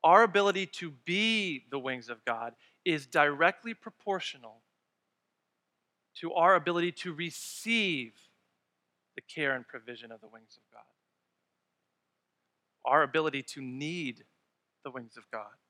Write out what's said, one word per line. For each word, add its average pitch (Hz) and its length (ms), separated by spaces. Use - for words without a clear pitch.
Our 185 220
ability 196 420
to 165 260
be 196 640
the 139 80
wings 127 300
of 117 160
God 117 300
is 156 220
directly 160 680
proportional 147 880
to 170 140
our 180 220
ability 170 360
to 175 200
receive 170 1000
the - 80
care 143 320
and 123 120
provision 117 440
of 110 100
the 110 80
wings 110 280
of - 60
God. 113 100
Our 143 180
ability 143 400
to 139 80
need 139 600
the 139 60
wings 120 260
of 117 160
God. 107 140